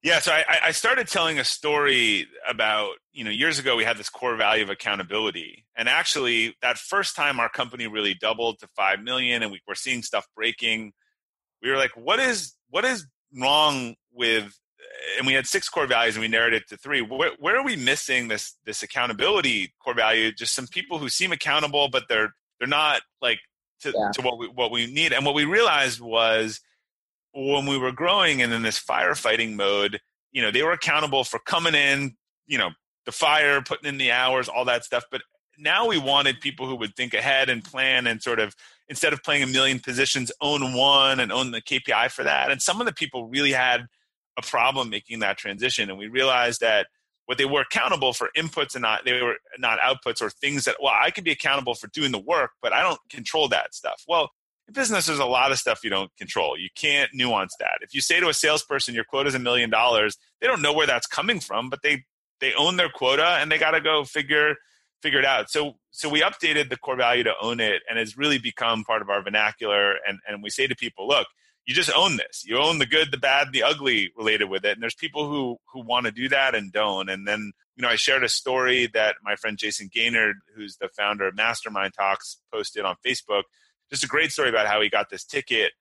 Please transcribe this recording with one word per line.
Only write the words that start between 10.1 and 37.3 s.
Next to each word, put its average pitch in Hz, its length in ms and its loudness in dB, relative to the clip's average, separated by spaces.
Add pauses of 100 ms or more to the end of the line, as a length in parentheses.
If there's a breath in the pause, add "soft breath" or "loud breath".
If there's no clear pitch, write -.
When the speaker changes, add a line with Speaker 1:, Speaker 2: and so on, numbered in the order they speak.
Speaker 1:
breaking, 113 560 -4 (680)
we 123 80 -4
were 135 80 2
like, 131 180 0
"What 151 220 0
is, 233 340 -2 (160)
what 180 160 -2
is 226 220 -2 (280)
wrong 135 600 2 (180)
with," 113 480 -2 (560)
and 131 100 -2
we 135 60 2
had 131 140 2
six - 240 -2
core 151 160 0
values 117 300 2
and 110 40 -6
we 113 80 -2
narrowed 113 240 2
it 110 160 -2
to 104 80 -16
three. 135 240 -4
Where, 131 380 -2
where 180 180 0
are 277 80 0
we 240 120 -2
missing 127 520 0
this, - 380 -6
this 107 160 -8
accountability 123 880 0 (100)
core 123 120 -4
value? 110 380 2
Just - 220 -6
some 127 120 -6
people 175 320 -8
who 147 100 -6
seem 185 240 -2
accountable, 143 560 0
but 127 220 -2
they're, 107 240 0 (240)
they're 123 100 -4
not, 147 320 2 (220)
like, 117 180 0 (400)
to, 147 160 -6
Speaker 2:
Yeah. 104 200 0
Speaker 1:
to 135 40 -4
what 123 160 -2
we, 117 120 -10
what 120 220 -2
we 117 140 -2
need. 143 300 0
And 135 100 0
what 143 100 0
we 147 120 2
realized 151 540 2
was 113 600 2 (760)
when 139 300 0
we 139 100 2
were 127 140 0
growing 165 520 2
and 117 100 2
in 117 100 0
this 110 160 -2
firefighting 113 760 0
mode, 101 440 0 (300)
you 131 100 -4
know, 107 120 2
they 143 100 4
were 165 80 2
accountable 147 540 0
for - 160 -6
coming 165 340 0
in, 139 420 2 (300)
you 143 100 -4
know, 95 140 2 (360)
the 117 60 -8
fire, 147 480 4
putting 139 280 -8
in 139 100 -6
the 127 140 2
hours, 127 360 2
all 123 160 -2
that 120 200 0
stuff. 120 260 -2
But - 120 -8 (360)
now 180 300 0
we 190 100 2
wanted 139 420 2
people 135 280 -6
who 131 80 -4
would 110 180 -6
think 123 180 -4
ahead 135 360 2